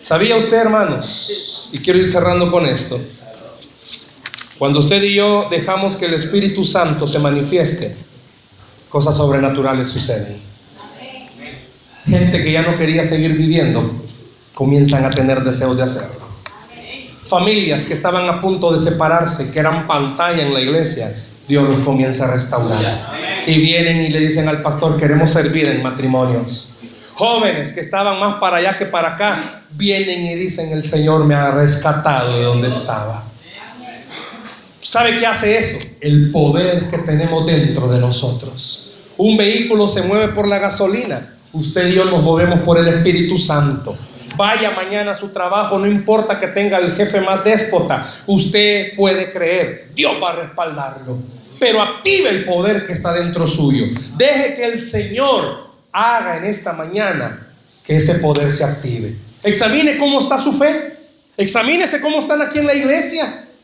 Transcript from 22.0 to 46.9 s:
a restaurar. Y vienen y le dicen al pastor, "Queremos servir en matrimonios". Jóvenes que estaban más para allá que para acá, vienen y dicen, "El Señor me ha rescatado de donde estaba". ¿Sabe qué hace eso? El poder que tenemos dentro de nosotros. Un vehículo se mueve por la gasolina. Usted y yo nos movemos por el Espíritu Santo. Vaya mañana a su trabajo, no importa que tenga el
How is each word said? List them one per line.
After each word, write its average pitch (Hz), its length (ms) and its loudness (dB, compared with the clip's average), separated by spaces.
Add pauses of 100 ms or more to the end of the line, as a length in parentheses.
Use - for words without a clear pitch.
a 127 60 0
restaurar. 110 1160 -2
Y 160 120 4
vienen 165 420 2
y 156 80 0
le 151 100 0
dicen 156 300 2
al 151 120 -2
pastor, 156 360 0
"Queremos 151 320 4
servir 160 400 2
en 127 120 0
matrimonios". 127 960 -2 (380)
Jóvenes 202 580 0
que 170 100 -8
estaban 196 380 -2
más 202 160 0
para 180 220 0
allá 190 200 0
que 196 80 -2
para 170 240 0
acá, 165 600 -4
vienen 185 540 0
y 170 100 -4
dicen, 170 360 -6
"El 156 140 -4
Señor 156 400 2
me 147 100 6
ha 143 160 2
rescatado 147 880 2
de 120 60 2
donde 120 260 2
estaba". 110 560 -6 (1600)
¿Sabe 233 360 2
qué 233 80 0
hace 220 320 2
eso? - 200 -2 (220)
El 147 320 4
poder 170 580 2
que 160 100 -4
tenemos 160 460 0
dentro 147 460 2
de 123 80 4
nosotros. - 920 -4 (240)
Un 220 200 4
vehículo 214 500 2
se 196 140 -2
mueve 208 280 2
por 202 180 -2
la 202 100 2
gasolina. 196 800 -2 (160)
Usted 160 360 -2
y 180 60 2
yo 185 120 4
nos 175 180 2
movemos 170 380 4
por 170 160 4
el 165 100 4
Espíritu 170 500 2
Santo. 143 600 0 (380)
Vaya 208 360 0
mañana 202 400 -4
a 196 40 -4
su 202 140 -10
trabajo, 196 480 -2
no 196 100 0
importa 208 520 0
que 185 80 -4
tenga 202 300 0
el 175 160 0